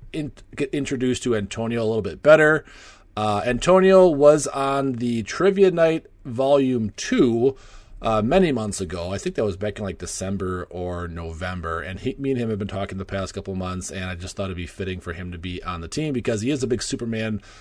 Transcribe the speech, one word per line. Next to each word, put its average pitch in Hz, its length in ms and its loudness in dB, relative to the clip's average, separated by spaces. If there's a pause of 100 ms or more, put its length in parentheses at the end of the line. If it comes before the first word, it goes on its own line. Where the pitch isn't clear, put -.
(140)
in-, 147 180 -6 (240)
get 143 140 -4
introduced 131 540 -2
to 120 120 0
Antonio 113 480 -4
a 110 40 0
little 110 160 0
bit 92 180 -8
better. 156 420 8 (540)
Uh, 107 260 0
Antonio 185 640 6
was 147 380 6
on 139 480 -2
the 117 300 -2
Trivia 190 480 2
Night 165 340 2 (180)
Volume 131 680 2
Two, 120 680 2 (440)
uh, 110 200 0
many 165 300 4
months 107 280 -4
ago. 90 320 -6
I 98 60 -4
think 185 180 -8
that 135 80 -2
was 98 140 -2
back 104 220 -6
in, 107 40 -8
like, 92 140 -6
December 92 720 -6
or 87 380 -8
November, 82 720 -8
and 95 180 -10
he, 123 200 -6
me 135 120 -2
and 127 80 -2
him 113 120 -4
have 104 80 -4
been 104 80 -6
talking 95 320 -8
the 95 60 -10
past 98 280 -8
couple 95 220 -8
months, 92 340 -8
and 92 160 -8
I 92 100 -8
just 90 200 -12
thought 101 100 -6
it'd 92 100 -6
be 85 120 -8
fitting 92 320 -8
for 90 120 -10
him 87 200 -10
to 87 80 -12
be 90 240 -8
on 87 180 -8
the 82 60 -10
team 156 260 -4
because 113 280 -4
he 123 100 -2
is 143 100 -2
a 123 60 -2
big 117 160 -2
Superman 110 580 -4 (200)